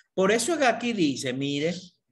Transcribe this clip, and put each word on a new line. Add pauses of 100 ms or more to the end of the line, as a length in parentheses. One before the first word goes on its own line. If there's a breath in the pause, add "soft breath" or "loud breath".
(120)
Por
eso
es
que
aquí
dice,
mire, (380)